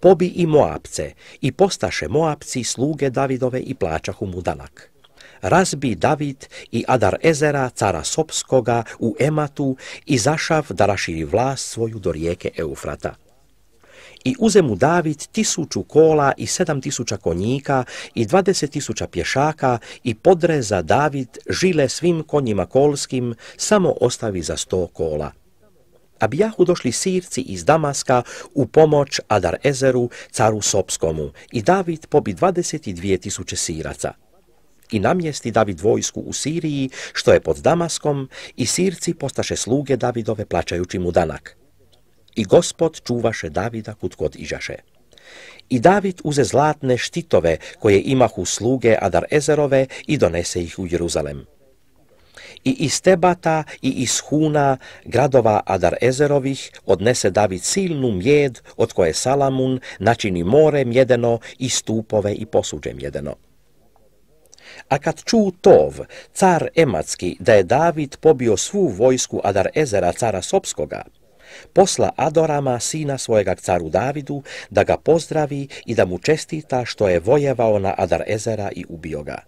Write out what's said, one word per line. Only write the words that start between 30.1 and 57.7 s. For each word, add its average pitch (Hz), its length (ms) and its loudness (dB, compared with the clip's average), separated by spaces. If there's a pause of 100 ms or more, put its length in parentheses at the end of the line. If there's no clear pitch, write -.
caru 110 320 2
Sopskomu, 80 680 -2 (220)
i 117 100 -4
David 170 440 0
pobi 120 260 0
dvadeset 170 560 -2
dvije 92 300 -2
tisuće - 380 -8
Siraca. 78 560 -8 (800)
I 110 80 0
namjesti 143 520 -2
David 101 300 0
vojsku 110 400 0
u - 120 -12
Siriji, 147 580 -4 (220)
što - 200 2
je 85 80 6
pod 80 160 -2
Damaskom, 143 720 -2 (280)
i 127 100 -2
Sirci 170 480 -2
postaše 113 420 -6
sluge 135 400 0
Davidove, 113 500 -4
plaćajući 90 520 -4
mu 87 120 -2
danak. 85 460 -2 (800)
I - 80 -2
Gospod 160 600 2
čuvaše 117 440 -2
Davida 107 460 -6
kud - 220 -10
god - 200 -4
iđaše. - 380 -10 (920)
I 127 120 0
David 185 440 4
uze 143 200 2
zlatne 131 540 0
štitove 85 580 0 (220)
koje 101 260 4
imahu 127 400 2
sluge 120 560 2
Adar 85 300 0
Ezerove 143 560 2 (200)
i 151 100 -2
donese 87 460 -2
ih 82 160 -10
u 95 80 -6
Jeruzalem. 80 580 -4 (1200)
I 135 60 0
iz 131 320 -4
Tebata 175 600 2 (180)
i 131 80 -2
iz - 300 -4
Huna, 151 560 2 (280)
gradova 120 600 4
Adar 87 340 2
Ezerovih, 139 720 0 (160)
odnese 98 440 2
David 92 320 0
silnu 160 480 -2